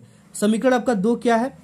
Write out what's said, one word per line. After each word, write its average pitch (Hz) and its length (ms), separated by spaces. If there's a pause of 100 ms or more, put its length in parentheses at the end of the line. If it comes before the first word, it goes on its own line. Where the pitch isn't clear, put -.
(360)
समीकरण 214 380
आपका 254 220
दो 214 220
क्या 233 180
है? 240 280